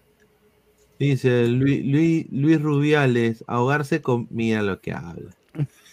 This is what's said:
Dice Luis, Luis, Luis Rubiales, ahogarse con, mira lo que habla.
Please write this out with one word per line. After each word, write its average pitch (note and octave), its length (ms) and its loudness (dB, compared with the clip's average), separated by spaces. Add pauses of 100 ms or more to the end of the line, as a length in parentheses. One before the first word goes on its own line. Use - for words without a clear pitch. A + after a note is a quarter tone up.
(960)
Dice B2 500 2
Luis, B2+ 380 0
Luis, D#3+ 460 2
Luis D#3 300 2
Rubiales, C#3+ 840 2
ahogarse C#3 540 -2
con, A#2+ 300 -2
mira A2+ 320 -2
lo F#2+ 180 -4
que F2 120 -10
habla. E2+ 360 -14 (640)